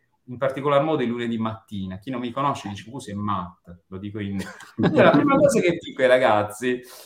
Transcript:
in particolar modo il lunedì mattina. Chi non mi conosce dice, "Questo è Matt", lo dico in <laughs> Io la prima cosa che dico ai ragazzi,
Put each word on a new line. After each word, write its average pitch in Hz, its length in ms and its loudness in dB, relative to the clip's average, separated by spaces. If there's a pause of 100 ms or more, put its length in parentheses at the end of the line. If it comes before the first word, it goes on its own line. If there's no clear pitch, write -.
(240)
in 123 140 -14
particolar 139 440 2
modo 156 200 0
il 113 80 0
lunedì 120 260 -2
mattina. 107 640 -6
Chi 135 120 -12
non 123 100 -6
mi 123 100 -6
conosce 127 400 -4
dice, 95 200 -12
"Questo 127 200 -12
è 101 40 -8
Matt", 92 720 -6
lo 95 100 -12
dico 101 200 -10
in 101 200 -6
<laughs> - 560 -4
Io 254 80 6
la - 80 8
prima 294 260 4
cosa 277 240 4
che 175 180 2
dico - 220 -12
ai 131 80 6
ragazzi, 123 720 2 (260)